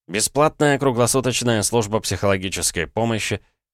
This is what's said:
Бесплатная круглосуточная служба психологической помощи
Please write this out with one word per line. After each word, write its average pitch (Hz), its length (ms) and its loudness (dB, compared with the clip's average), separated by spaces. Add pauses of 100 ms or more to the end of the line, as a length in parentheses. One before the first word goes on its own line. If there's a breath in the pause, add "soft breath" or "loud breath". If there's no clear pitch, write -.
Бесплатная 139 720 2
круглосуточная 120 840 2
служба 107 380 0
психологической 92 840 -2
помощи 110 560 -2 (320)